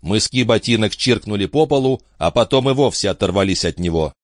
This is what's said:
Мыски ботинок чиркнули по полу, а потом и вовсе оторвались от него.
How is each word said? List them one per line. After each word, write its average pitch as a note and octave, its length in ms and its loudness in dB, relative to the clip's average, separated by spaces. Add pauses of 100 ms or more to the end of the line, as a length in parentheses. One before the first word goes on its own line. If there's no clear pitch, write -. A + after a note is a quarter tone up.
Мыски G#2+ 440 0
ботинок A2 500 0
чиркнули G#2 520 -2
по D3+ 200 0
полу, C3 360 0 (160)
а E2 120 0
потом B2+ 400 2
и C3+ 40 2
вовсе B2+ 360 0
оторвались F#2 540 0
от E2+ 160 -4
него. E2 320 -2 (120)